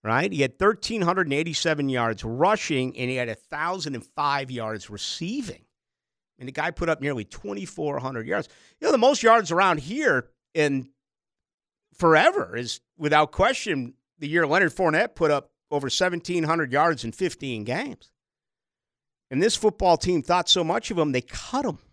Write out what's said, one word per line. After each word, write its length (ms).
right? 300
He 100
had 160
thirteen 440
hundred 240
and 80
eighty-seven 540
yards 360
rushing, 720
and 140
he 60
had 120
a 60
thousand 600
and 100
five 460
yards 400
receiving. 760
And 100
the 40
guy 200
put 160
up 120
nearly 240
twenty-four 760
hundred 260
yards. 220
You 80
know, 40
the 60
most 240
yards 300
around 280
here 480
in 360
forever 640
is, 240
without 340
question, 600
the 100
year 180
Leonard 280
Fournette 400
put 160
up 220
over 180
seventeen 560
hundred 280
yards 320
in 80
fifteen 520
games. 460
And 120
this 140
football 400
team 260
thought 260
so 160
much 260
of 80
him, 140
they 100
cut 420
him. 140